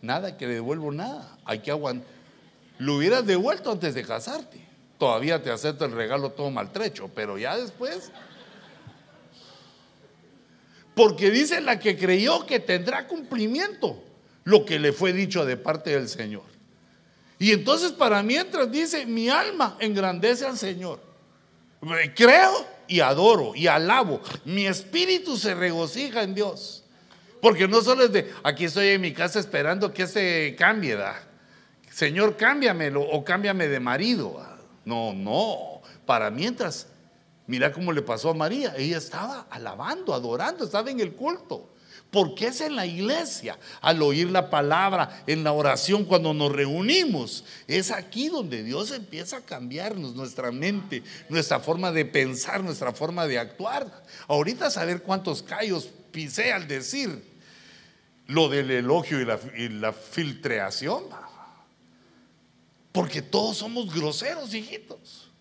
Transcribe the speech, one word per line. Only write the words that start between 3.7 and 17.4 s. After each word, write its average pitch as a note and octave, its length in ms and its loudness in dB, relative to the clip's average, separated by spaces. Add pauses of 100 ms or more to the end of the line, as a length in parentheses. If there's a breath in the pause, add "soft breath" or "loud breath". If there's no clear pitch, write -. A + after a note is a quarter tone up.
antes E3 220 -4
de A#2+ 100 -6
casarte. A3+ 640 -8 (320)
Todavía C#3 440 2
te C3 80 -6
acepto C3 340 -4
el A#2 80 -4
regalo B2 380 -2
todo C#3+ 200 -6
maltrecho, A2+ 640 -6
pero G#2+ 220 -6
ya E3+ 200 -4
después. B3+ 540 -8 (2750 soft breath)
Porque G3 360 8
dice: D4 300 2
"La B3+ 180 0
que F#3+ 200 0
creyó F#3+ 480 2
que B3+ 140 0
tendrá F#3+ 460 -2
cumplimiento C#4 960 -4 (420 soft breath)
lo G#3 200 8
que D#3+ 140 -2
le D3 140 4
fue F#3 200 2
dicho F#3 320 0
de B2+ 140 -2
parte D#3 320 -4
del C3+ 180 0
Señor". G#2+ 360 -8 (960 soft breath)
Y G#3 140 6